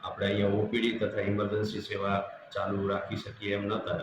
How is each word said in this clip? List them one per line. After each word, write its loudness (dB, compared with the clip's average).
આપણે -4
અહીંયા 4
ઓ 2
પી 2
ડી 2
તથા 0
ઇમરજન્સી 0
સેવા 0
ચાલુ 0
રાખી -2
શકીએ -6
એમ -2
નહોતા. -2